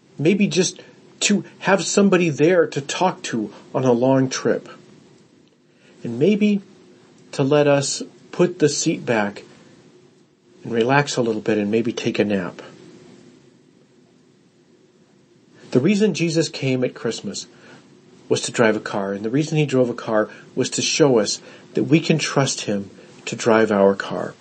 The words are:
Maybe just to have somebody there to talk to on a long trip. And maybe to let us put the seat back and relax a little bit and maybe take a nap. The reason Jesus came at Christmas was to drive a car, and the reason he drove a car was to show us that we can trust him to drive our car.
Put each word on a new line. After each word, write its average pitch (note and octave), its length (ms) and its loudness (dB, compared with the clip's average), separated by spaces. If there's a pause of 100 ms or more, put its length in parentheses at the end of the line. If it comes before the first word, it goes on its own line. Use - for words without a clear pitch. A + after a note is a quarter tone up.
(180)
Maybe F#3+ 300 2
just D#3+ 340 -2 (380)
to F#3+ 240 0 (160)
have F3+ 240 2
somebody F3+ 460 2
there D#3 360 4
to D3 160 -6
talk F3+ 420 -2
to G#2+ 300 -6 (220)
on B2+ 100 -2
a B2+ 60 4
long C3 360 4
trip. - 400 -4 (1400)
And A#2+ 140 -8
maybe G3+ 460 2 (720)
to D3 100 -2
let D3 240 4
us C#3 340 0 (300)
put F3 260 0
the D3+ 120 4
seat E3 360 -4
back G#2 380 -2 (1200)
and A2+ 100 -8
relax C3+ 440 0
a C3 40 -2
little A2 200 -2
bit G#2+ 180 -2
and G2+ 100 -2
maybe A2+ 240 0
take - 240 -6
a G#2+ 80 2
nap. F#2+ 380 -6 (3000)
The - 100 0
reason G3 360 0
Jesus D#3+ 340 -2
came C3 340 -4
at - 120 -6
Christmas - 500 -10 (840)
was - 120 0
to - 100 -8
drive A2 240 2
a G#2+ 60 -4
car, G2+ 320 -6
and G2+ 100 -8
the A2 60 -6
reason D3+ 280 -2
he D3+ 80 2
drove B2+ 240 0
a A#2+ 40 -6
car G#2+ 360 -2 (240)
was B2 180 -2
to D3 100 -4
show C3+ 380 2
us - 200 -2 (360)
that C3 100 0
we C#3 140 4
can D#3 180 0
trust - 440 -2
him G2+ 280 -6 (340)
to - 140 -10
drive A2 340 4
our G2 240 4
car. - 460 -8